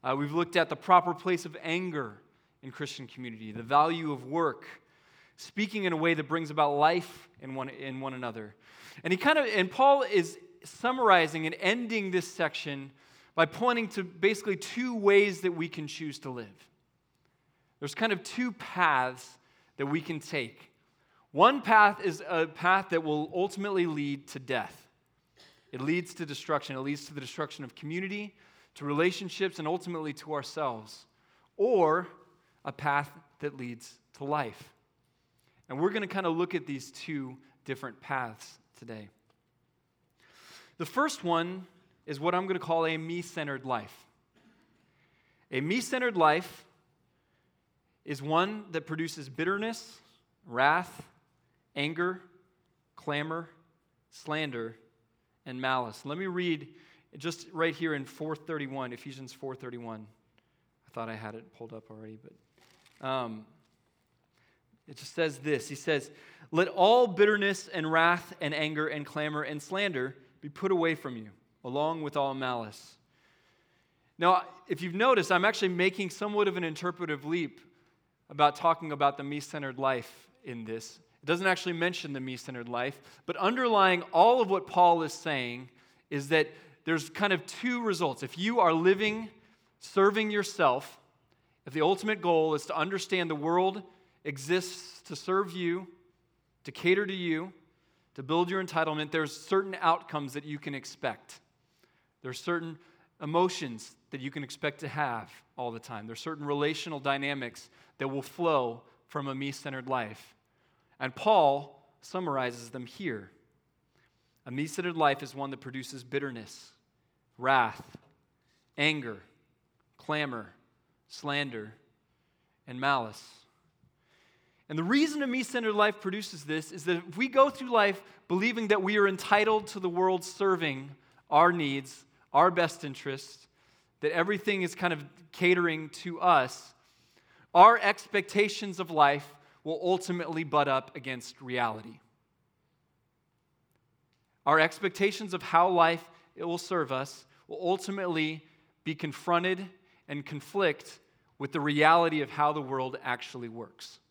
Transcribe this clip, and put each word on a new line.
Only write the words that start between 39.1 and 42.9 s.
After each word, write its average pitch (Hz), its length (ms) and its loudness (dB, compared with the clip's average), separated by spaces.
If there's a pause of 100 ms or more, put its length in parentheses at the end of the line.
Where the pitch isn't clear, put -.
The 170 80 -6
first 285 400 -2
one 175 420 -2 (380)
is 147 140 -8
what 170 160 0
I'm 185 140 0
gonna 185 100 -2
call 165 260 0
a 160 120 0